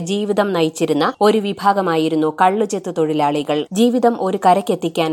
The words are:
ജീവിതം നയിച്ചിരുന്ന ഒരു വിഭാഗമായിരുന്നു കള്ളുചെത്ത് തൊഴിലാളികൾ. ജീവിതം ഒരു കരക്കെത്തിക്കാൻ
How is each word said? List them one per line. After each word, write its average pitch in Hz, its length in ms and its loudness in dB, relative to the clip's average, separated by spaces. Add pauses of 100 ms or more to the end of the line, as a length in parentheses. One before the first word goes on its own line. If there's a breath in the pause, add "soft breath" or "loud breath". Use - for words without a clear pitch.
ജീവിതം 202 460 -2
നയിച്ചിരുന്ന 160 580 0 (140)
ഒരു 208 180 4
വിഭാഗമായിരുന്നു 175 920 0
കള്ളുചെത്ത് 190 600 0
തൊഴിലാളികൾ. 151 680 0 (140)
ജീവിതം 233 480 2
ഒരു 190 180 -2
കരക്കെത്തിക്കാൻ 180 760 0